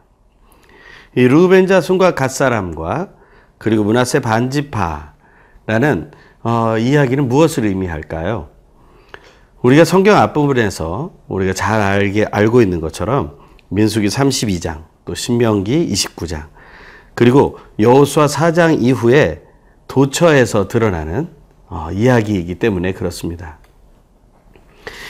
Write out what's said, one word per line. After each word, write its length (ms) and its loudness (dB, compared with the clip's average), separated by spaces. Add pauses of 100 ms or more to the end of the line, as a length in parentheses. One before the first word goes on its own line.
(1160)
이 120 4
르우벤 400 4
자손과 480 2
갓 140 -2
사람과 800 -4 (500)
그리고 240 0
므낫세 360 0
반 300 -2
지파라는, 1600 -6 (300)
어, 380 -2
이야기는 480 0
무엇을 380 0
의미할까요? 840 -6 (1120)
우리가 240 6
성경 320 4
앞부분에서 960 -2 (140)
우리가 260 -2
잘 280 -2
알게, 500 0
알고 320 4
있는 180 -2
것처럼 560 -6 (320)
민수기 400 0
삼십이 500 -2
장, 260 -10 (200)
또 80 -10
신명기 720 -2
이십구 420 -6
장, 240 -10 (640)
그리고 460 2 (180)
여호수아 500 4
사 240 0
장 220 2
이후에 680 2 (440)
도처에서 800 2
드러나는, 640 -2 (380)
어, 240 -10
이야기이기 640 0
때문에 360 -2
그렇습니다. 680 -10 (1500)